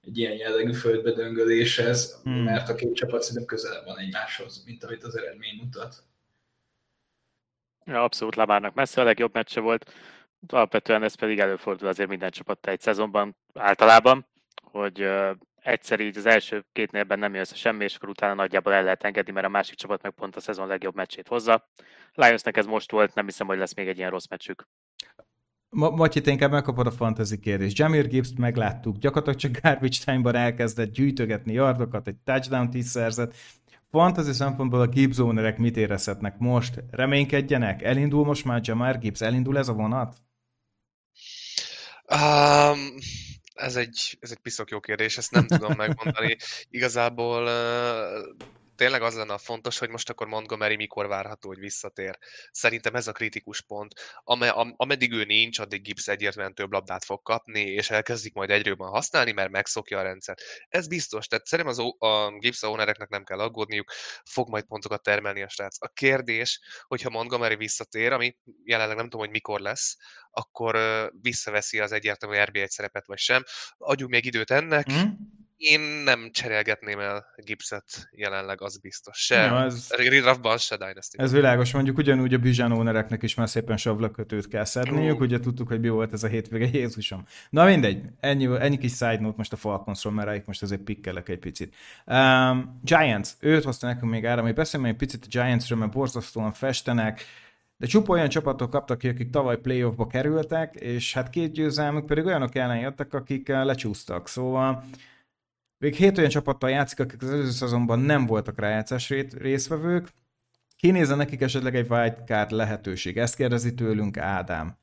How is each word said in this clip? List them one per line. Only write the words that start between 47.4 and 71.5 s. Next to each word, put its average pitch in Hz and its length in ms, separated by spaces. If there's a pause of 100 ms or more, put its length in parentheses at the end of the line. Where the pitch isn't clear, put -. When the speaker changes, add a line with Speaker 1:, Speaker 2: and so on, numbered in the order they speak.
Speaker 4:
ö, 117 720 (560)
tényleg 123 260
az 113 140
lenne 107 180
a 101 40
fontos, 117 400
hogy 117 120
most 117 200
akkor 113 180
Montgomery 107 480
mikor 104 320
várható, 101 400
hogy 95 120
visszatér. 98 580 (340)
Szerintem 113 440
ez 113 120
a 107 40
kritikus 104 500
pont. 104 320 (300)
Ame-, 120 260
am-, 117 260
ameddig 127 360
ő 110 140
nincs, 113 340
addig 101 220
Gibbs 104 260
egyértelműen 101 480
több 98 160
labdát 95 340
fog 98 160
kapni, 110 400
és 101 280
elkezdik 110 440
majd 98 160
egyre 104 200
jobban 95 200
használni, 120 420
mert 98 200
megszokja 101 480
a - 20
rendszert. 92 400 (260)
Ez 170 200
biztos, 151 400
tehát 113 180
szerintem 160 280
az 123 60
o-, 120 260
a 104 340
Gibbs 120 240
ownereknek 107 460
nem 101 140
kell 95 160
aggódniuk, 107 520 (320)
fog 117 260
majd 107 140
pontokat 104 400
termelni 101 380
a 98 80
srác. - 340
A 110 40
kérdés, 123 720 (280)
hogyha - 220
Montgomery 117 460
visszatér, 110 560
ami 123 240 (280)
jelenleg 110 320
nem 113 140
tudom, 110 120
hogy 107 120
mikor 107 260
lesz, 101 380 (360)
akkor, 113 420
ö, 110 300 (160)
visszaveszi 110 580